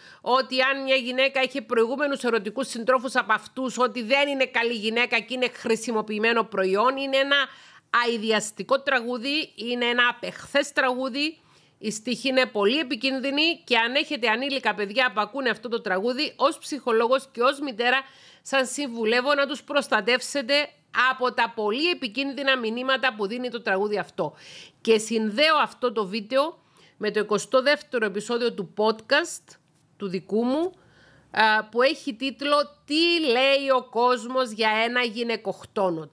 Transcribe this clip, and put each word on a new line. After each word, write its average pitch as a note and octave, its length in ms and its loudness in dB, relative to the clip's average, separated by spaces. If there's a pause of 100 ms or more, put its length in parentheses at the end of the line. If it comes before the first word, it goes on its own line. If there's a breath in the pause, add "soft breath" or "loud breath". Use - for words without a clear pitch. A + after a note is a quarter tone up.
(200 loud breath)
ότι B3+ 420 2
αν C4+ 200 0
μια C4+ 140 2
γυναίκα C4 460 0
είχε C4 200 -2
προηγούμενους B3 600 0
ερωτικούς A3+ 440 -2
συντρόφους B3 480 0
από A3 160 0
αυτούς, A#3+ 460 -4
ότι B3 240 0
δεν C#4 260 2
είναι C4+ 180 0
καλή A#3+ 280 0
γυναίκα A3+ 440 0
και A#3+ 160 -6
είναι B3+ 140 0
χρησιμοποιημένο A3+ 960 0
προϊόν. G#3 520 2
Είναι C4+ 200 -2
ένα C#4 200 2 (680 loud breath)
αηδιαστικό G#3+ 760 0
τραγούδι, B3+ 760 -2
είναι A#3+ 300 -4
ένα A#3+ 240 2
απεχθές A#3+ 640 -4
τραγούδι. C4+ 680 -2 (400 soft breath)
Η G#3+ 120 -6
στίχη B3 380 -4
είναι B3+ 180 4
πολύ A3+ 320 2
επικίνδυνη C4+ 880 -2
και A#3+ 120 0
αν A#3 180 0
έχετε C#4 340 -2
ανήλικα A#3+ 460 0
παιδιά G#3+ 380 0
που G#3 80 -2
ακούνε B3 280 -4
αυτό A3 200 -4
το A3+ 120 -4
τραγούδι, A#3 560 -2
ως D4+ 220 2
ψυχολόγος A#3+ 760 0
και A#3 100 -4
ως C#4 180 2
μητέρα, B3+ 420 0 (400 loud breath)
σας C4 280 0
συμβουλεύω A#3+ 640 0
να C#4 120 2
τους C#4 160 -8
προστατεύσετε B3+ 920 0 (560)
από B3 220 -2
τα A#3 220 0
πολύ A#3 360 0
επικίνδυνα C4+ 680 -2
μηνύματα B3 560 -2
που G#3 120 -4
δίνει B3 240 -6
το A#3 120 -8
τραγούδι G#3 360 0
αυτό. E3+ 360 -6 (460 loud breath)
Και A3 180 4
συνδέω A3 640 2
αυτό B3 300 -2
το G3+ 140 -2
βίντεο C4 560 -2 (340 soft breath)
με G#3 140 -4
το G#3 100 0
εικοστό G#3 420 2
δεύτερο C4 420 0
επεισόδιο A3 480 -2
του F#3 240 -8
podcast, A3 800 0 (400)
του G3+ 120 -8
δικού G3 360 -2
μου, D#4 280 0 (580 soft breath)
α, G#3+ 340 2
που A#3 180 -2
έχει C#4+ 320 0
τίτλο C#4 420 -2 (280)
«Τι E4+ 360 2
λέει C4+ 560 2
ο B3 60 0
κόσμος B3 680 0
για G#3+ 200 0 (140)
ένα B3 180 0
γυναικοκτόνο». G#3 1120 -4